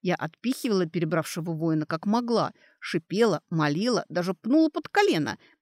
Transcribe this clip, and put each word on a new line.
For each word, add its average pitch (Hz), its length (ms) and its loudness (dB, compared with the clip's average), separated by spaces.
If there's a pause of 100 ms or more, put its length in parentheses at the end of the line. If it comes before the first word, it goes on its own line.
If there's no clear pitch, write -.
Я 180 120 0
отпихивала 196 720 -2
перебравшего 165 640 -2
воина 156 360 0
как 160 200 -6
могла, 226 460 0 (260)
шипела, 180 600 0 (100)
молила, 170 580 0
даже 175 260 -4
пнула 311 340 2
под 311 180 -8
колено. 381 520 0 (240)